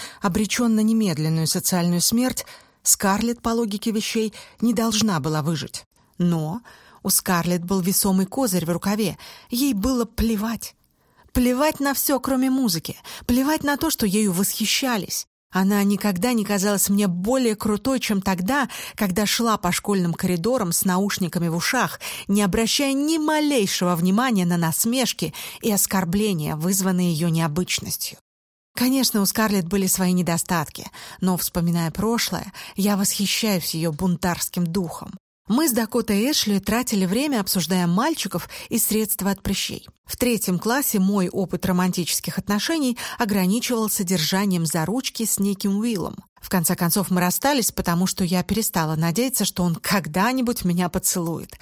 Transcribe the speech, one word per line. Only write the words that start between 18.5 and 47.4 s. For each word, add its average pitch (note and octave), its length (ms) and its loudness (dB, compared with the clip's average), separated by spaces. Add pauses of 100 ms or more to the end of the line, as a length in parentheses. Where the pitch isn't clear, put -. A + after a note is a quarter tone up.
когда G3+ 320 0
шла A3+ 320 2
по F3 120 0
школьным F3 440 0
коридорам F#3 580 0
с - 140 -2
наушниками F3+ 640 0
в D#3+ 80 -2
ушах, G3+ 440 -2 (260)
не G3+ 140 2
обращая A3+ 540 2
ни D4+ 240 0
малейшего D4 760 2
внимания F#3+ 520 2
на F3 100 2
насмешки E3+ 800 0 (260)
и A3+ 100 0
оскорбления, F#3 840 0
вызванные F3+ 560 0
ее E3 160 0
необычностью. E3 880 -2 (580)
Конечно, B3+ 460 2
у G3 60 2
Скарлетт G3+ 400 0
были G3 200 0
свои F#3 280 2
недостатки, E3+ 760 -2 (300)
но, F#3 160 2
вспоминая E3+ 540 0
прошлое, G#3 600 -2 (240)
я G3+ 220 2
восхищаюсь G3 800 0
ее E3 180 -2
бунтарским F3 720 0
духом. E3 460 -6 (360)
Мы C#4+ 200 2
с B3 40 2
Дакотой A3 480 0
и B3+ 100 2
Эшли G3+ 300 2
тратили G#3 440 0
время, B3 360 0
обсуждая F3+ 480 0
мальчиков G3+ 600 0 (200)
и A#3 100 -2
средства G3+ 540 0
от - 100 -6
прыщей. - 440 -4 (180)
В - 120 -10
третьем G#3+ 420 0
классе A#3 420 0
мой F#3+ 280 2
опыт - 380 -2
романтических F3+ 720 0
отношений B3 580 0 (220)
ограничивался G#3 880 0
держанием F3+ 600 0
за D#3 200 0
ручки A3+ 380 -4
с - 160 -2
неким G3 380 0
Уиллом. G#3+ 460 -4 (160)
В - 80 -18
конце F3 280 0
концов, F3 340 0
мы F3+ 100 2
расстались, A#3 520 2